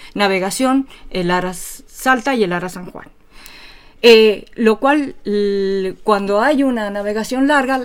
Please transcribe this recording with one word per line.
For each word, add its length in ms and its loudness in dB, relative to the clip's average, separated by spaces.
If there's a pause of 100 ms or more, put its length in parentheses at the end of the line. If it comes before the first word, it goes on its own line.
(160)
navegación, 720 0 (240)
el 200 -2
Ara 220 -2
Salta 800 -4
y 80 0
el 80 0
Ara 160 -4
San 240 -14
Juan. 160 -18 (960)
Eh, 420 6 (100)
lo 240 2
cual, 440 0
l-, 680 -2 (100)
cuando 380 0
hay 220 2
una 260 -2
navegación 580 -2
larga, 380 0